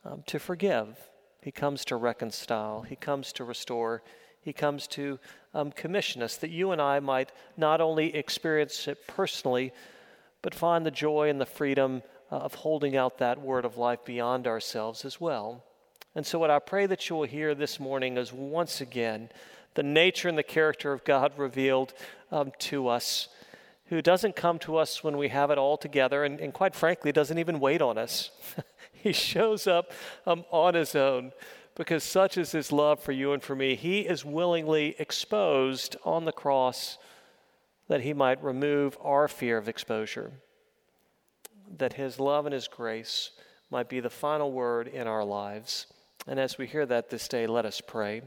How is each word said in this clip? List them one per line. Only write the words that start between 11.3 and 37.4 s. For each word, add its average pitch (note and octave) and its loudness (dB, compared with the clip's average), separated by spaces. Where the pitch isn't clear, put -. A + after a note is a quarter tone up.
the C3 0
freedom, C3+ 0
uh, C#3+ -4
of - -6
holding D3 0
out B2+ 2
that B2+ 0
word C3 -2
of A#2 -4
life A#2+ 0
beyond B2 -2
ourselves A2+ -4
as C3+ -10
well. B2 -4
And D#3 -4
so E3+ -2
what D#3+ 4
I D3 8
pray G3 0
that F#3 -2
you E3+ -2
will D3+ 0
hear D3+ -2
this C#3+ -4
morning C3 -2
is B2 -4
once C#3+ -4
again A#2 -4
the C#3+ 2
nature D#3+ 4
and E3 0
the D3+ 0
character D#3 2
of C3 -4
God C#3+ 4
revealed, C3 2
um, C#3+ 0
to C3+ -2
us, - 0
who E3 -2
doesn't F#3 4
come E3+ 2
to D#3+ -2
us - 0
when D3+ -2
we C#3+ 0
have C#3+ 4
it C#3+ 4
all C#3+ 4
together, C#3 2
and, C#3+ -2
and D3+ -8
quite F#3+ 0
frankly, D#3+ 2
doesn't D3+ 4
even E3 -2
wait C#3+ 4
on A#2 2
us. - -4
<laughs> D#3+ -8
He - -2
shows G#3+ 2
up, F3 4
um, E3+ 2
on E3+ 6
his E3 2
own, C3+ 2
because E3 0
such F#3+ 4
is E3+ -2
his D3+ -2
love D3 4
for C#3+ -4
you C3+ 0
and C#3 0
for C#3 -6
me. C3+ 0
He F#3 -2
is D3+ -2
willingly D#3 0
exposed D3 0
on E3 0
the D#3+ 0
cross C3 0